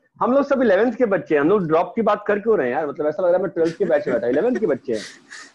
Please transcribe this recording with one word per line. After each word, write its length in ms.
हम 120
लोग 140
सब 160
इलेवंथ 300
के 140
बच्चे 280
हैं, 80
हम 60
लोग 180
drop 300
की 60
बात 240
कर 120
क्यों 200
रहे 80
हैं 80
यार? 120
मतलब, 200
ऐसा 160
लग 60
रहा 80
है 60
मैं 80
ट्वेल्थ 280
के 60
batch 220
में 80
बैठा, 120
इलेवंथ 340
के 60
बच्चे 280
हैं। 100